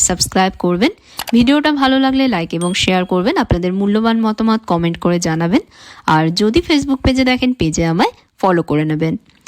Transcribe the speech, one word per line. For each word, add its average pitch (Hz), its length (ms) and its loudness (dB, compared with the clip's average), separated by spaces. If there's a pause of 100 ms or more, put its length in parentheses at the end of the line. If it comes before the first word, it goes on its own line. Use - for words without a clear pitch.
সাবস্ক্রাইব 190 440 -2 (100)
করবেন। 180 280 0 (440)
ভিডিওটা 285 360 2 (100)
ভালো 262 140 2 (100)
লাগলে 269 180 0 (100)
লাইক 170 160 -4 (100)
এবং 175 120 -2 (120)
শেয়ার 185 280 0
করবেন, 185 320 0
আপনাদের 180 360 -2
মূল্যবান 220 460 0
মতামত 220 360 0 (100)
কমেন্ট 170 320 0
করে 175 140 2 (100)
জানাবেন। 170 360 0 (500)
আর 156 100 4 (160)
যদি 220 280 2
Facebook 285 380 0
পেজে 262 240 2
দেখেন 254 300 0
পেজে 165 260 -2
আমায় 175 280 0 (280)
ফলো 180 280 2
করে 151 220 0
নেবেন। 160 220 -2 (340)